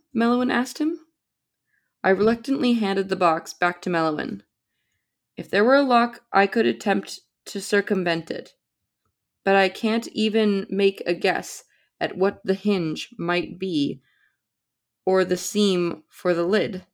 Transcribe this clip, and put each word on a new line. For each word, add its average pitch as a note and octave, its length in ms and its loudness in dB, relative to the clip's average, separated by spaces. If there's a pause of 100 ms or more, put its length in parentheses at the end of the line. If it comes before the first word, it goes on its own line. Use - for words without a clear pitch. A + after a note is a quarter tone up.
(140)
Melowin A#3+ 380 0
asked B3 280 -4
him. D#4 260 -4 (1000)
I F#3 60 2
reluctantly A#3 640 2
handed G3 340 0
the F#3 80 -2
box E3 380 0
back F3 300 -2
to F#3+ 60 -4
Melowin. E3 540 -2 (920)
"If F3 120 -12
there G3+ 140 4
were B3+ 120 6
a C#4+ 80 6
lock, A#3+ 500 0
I G3 140 6
could A3+ 180 0
attempt - 560 -2 (240)
to G3 160 -10
circumvent F#3 680 -2
it. - 260 -10 (920)
But G3 100 4
I F#3+ 140 4
can't A3+ 400 -2
even G#3+ 600 0
make G3 360 0
a F3+ 80 -2
guess - 500 -4 (380)
at - 160 -6
what F#3+ 260 0
the F#3+ 120 0
hinge F3 640 -2
might F3 400 -4
be, D3 440 -4 (1040)
or F#3 180 4
the F3+ 140 0
seam F#3 720 0
for - 240 -2
the E3+ 120 0
lid. F#3 480 -2